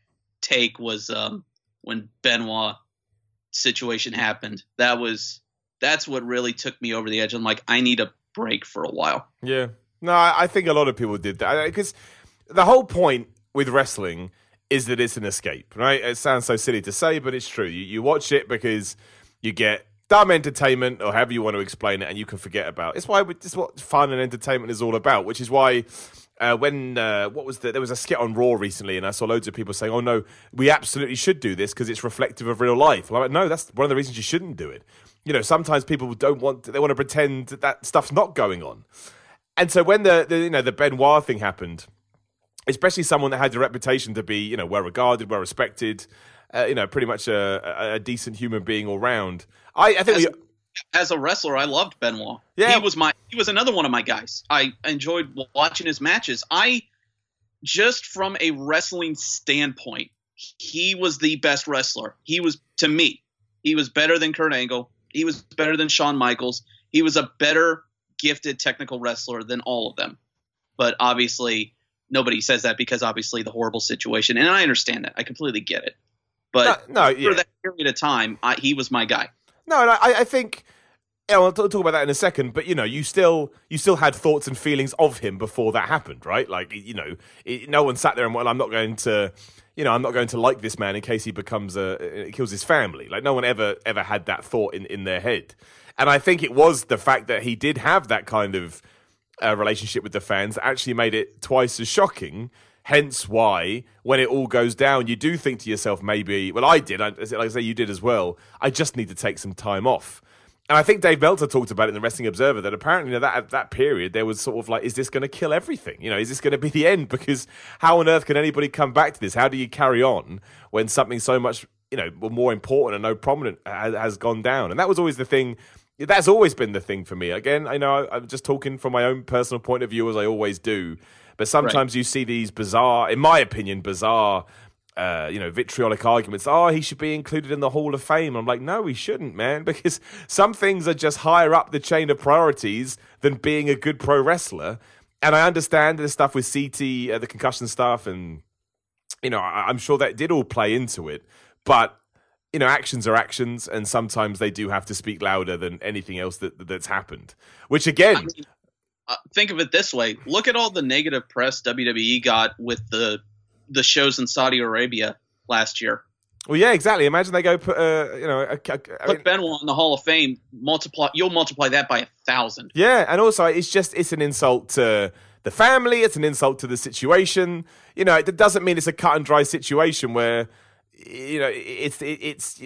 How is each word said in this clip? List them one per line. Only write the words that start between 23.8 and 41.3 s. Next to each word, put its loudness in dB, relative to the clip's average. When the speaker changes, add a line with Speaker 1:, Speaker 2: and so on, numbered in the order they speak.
Speaker 2:
and -2
entertainment -4
is -6
all 0
about, 2
which -8
is -10
why, 4
uh, 2
when, -2
uh, -2
what -10
was -12
the, -6
there -4
was -4
a -6
skit -4
on -2
Raw 4
recently, -6
and -4
I -4
saw -6
loads -2
of -8
people -8
saying, -6
"Oh, 0
no, 0
we 2
absolutely 0
should 0
do -4
this -4
'cause -6
it's -8
reflective -4
of -2
real 4
life." 4
I'm 0
like, -2
"No, 2
that's -4
one 2
of 2
the 0
reasons -4
you -8
shouldn't -4
do -10
it." -18
You -6
know, 2
sometimes 0
people -4
don't 2
want, -4
they -4
wanna 2
pretend -2
that -14
that -4
stuff's 0
not 2
going 0
on. -14
And 2
so 6
when 6
the, 8
the, 2
you 0
know, 2
the 0
Benoit 4
thing -4